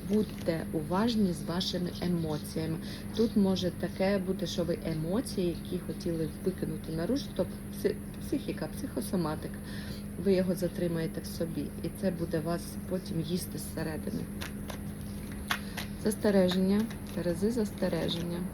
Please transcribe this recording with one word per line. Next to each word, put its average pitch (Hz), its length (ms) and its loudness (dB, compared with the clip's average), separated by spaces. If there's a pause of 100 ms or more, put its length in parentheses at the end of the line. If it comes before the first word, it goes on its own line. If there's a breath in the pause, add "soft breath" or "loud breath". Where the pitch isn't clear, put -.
будьте 185 520 2 (120)
уважні 190 600 4
з 151 160 -4
вашими 175 400 0 (120)
емоціями. 160 760 0 (380 loud breath)
Тут 220 220 4
може 185 420 6
таке 196 380 2
бути, 185 300 0
що 175 160 0
ви 160 220 2
емоції, 175 600 0
які 175 400 -2
хотіли 160 420 -2 (160)
викинути 165 520 -2
наружу, 196 280 2 (100)
тобто 185 180 0 (200)
пси-, - 220 0 (320)
психіка, - 400 -2 (100)
психосоматика. 185 800 -2 (680 loud breath)
Ви 196 100 6
його 185 220 4
затримаєте 170 680 0
в - 40 -8
собі, 156 400 -2 (180)
і 170 60 -2 (120)
це 190 100 4
буде 165 280 0
вас 170 220 0 (280)
потім 180 320 -2
їсти 170 360 -2
зсередини. - 680 -4 (1800 loud breath)
Застереження. 196 800 6 (340)
Терези, 175 360 2
застереження. 170 840 0 (160)